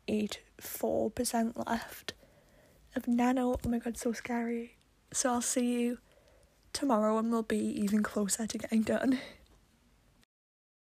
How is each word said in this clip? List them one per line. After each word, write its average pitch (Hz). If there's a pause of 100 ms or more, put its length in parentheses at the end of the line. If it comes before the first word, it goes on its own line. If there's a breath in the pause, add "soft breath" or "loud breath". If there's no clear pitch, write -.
eight 214 (200)
four 220
percent 233
left - (800 loud breath)
of 254
Nano. 247
Oh 247
my 233
God, 233
so -
scary. 233 (380)
So -
I'll 240
see 240
you 240 (720 soft breath)
tomorrow 220
and 226
we'll 226
be 220
even 214
closer 208
to -
getting 220
done. 233 (1700 loud breath)